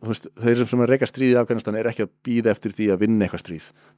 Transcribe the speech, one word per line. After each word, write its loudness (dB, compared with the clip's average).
þú -10
veist, -6
þeir 2
sem 0
er 2
að 0
reka 2
stríðið 2
í 4
Afganistan -2
er -4
ekki -4
að -4
bíða 2
eftir -4
því -2
að 0
vinna 2
eitthvað -8
stríð. -14